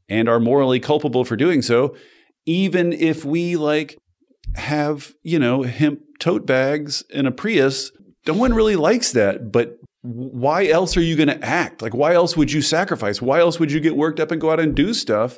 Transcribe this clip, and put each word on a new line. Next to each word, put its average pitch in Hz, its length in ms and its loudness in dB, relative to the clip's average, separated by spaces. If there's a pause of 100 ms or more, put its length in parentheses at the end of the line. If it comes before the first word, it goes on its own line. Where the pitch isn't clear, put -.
and 113 180 0
are 117 120 2
morally 127 400 2
culpable 127 440 -2
for 120 120 -4
doing 147 260 2
so, 123 340 0 (500)
even 180 480 0
if 160 300 -2
we, 170 320 -2
like, 151 420 -2 (580)
have, 147 580 -4 (100)
you 165 160 0
know, 131 240 2
hemp 147 360 0 (200)
tote 190 260 -2
bags 139 640 -2
in 135 160 -2
a 127 60 0
Prius. 135 600 0 (360)
No 156 60 0
one 240 200 2
really 220 220 2
likes 190 360 2
that, 107 400 0
but 117 260 0 (260)
w-, 123 280 -10
why 151 360 0
else 160 300 2
are 175 40 2
you 165 140 0
gonna 147 260 2
act? 147 400 -4
Like, 110 120 -8
why 147 200 2
else 170 220 4
would 143 160 2
you 147 100 0
sacrifice? 147 600 -2
Why 135 180 0
else 170 200 2
would 156 120 0
you 151 80 0
get 156 160 0
worked 156 240 0
up 160 120 -2
and 165 100 -4
go 160 100 0
out 160 80 0
and 156 160 0
do 170 180 0
stuff 117 440 -2